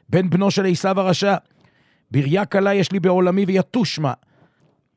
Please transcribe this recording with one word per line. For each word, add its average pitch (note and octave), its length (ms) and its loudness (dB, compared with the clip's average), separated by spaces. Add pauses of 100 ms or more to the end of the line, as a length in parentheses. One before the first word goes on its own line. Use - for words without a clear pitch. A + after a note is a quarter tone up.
בן F#3 200 0
בנו F#3 220 2
של F#3+ 140 0
עשיו F#3+ 340 0
הרשע, F#3+ 360 0 (760)
בריה D3 340 0
קלה G3 280 0
יש G3 180 0
לי F#3+ 80 -2
בעולמי F#3 460 2
ויתוש F#3+ 540 -2
מה". C3+ 140 -2 (840)